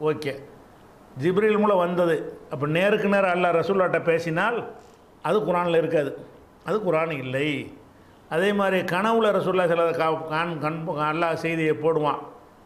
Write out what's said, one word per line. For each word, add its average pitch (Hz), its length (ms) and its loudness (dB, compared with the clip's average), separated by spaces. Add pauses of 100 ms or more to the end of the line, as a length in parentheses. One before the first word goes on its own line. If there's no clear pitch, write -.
ஓகே. 151 420 -4 (800)
ஜிப்ரீல் 208 380 2
மூலம் 208 180 4
வந்தது. 175 640 0 (100)
அப்ப 147 180 -4
நேருக்கு 180 400 2
நேரா 196 260 2
அல்லாஹ் 175 220 2
ரசூலுல்லாஹ்ட்ட 170 480 2
பேசினால், 170 680 0 (500)
அது 185 180 0
குர்ஆன்ல 175 380 0
இருக்காது. 160 480 0 (400)
அது 190 140 -2
குர்ஆன் 165 320 0
இல்லை. 135 640 -4 (560)
அதே 185 240 0
மாதிரி 190 280 2
கனவுல 214 500 0
ரசூலுல்லாஹ் 180 380 2
சிலதை 165 260 0
கா-, 160 340 -2
காண்-, 160 300 -4
கண்-, 160 280 -6
அல்லாஹ் 160 460 -2
செய்தியை 160 400 0
போடுவான். 151 460 0 (460)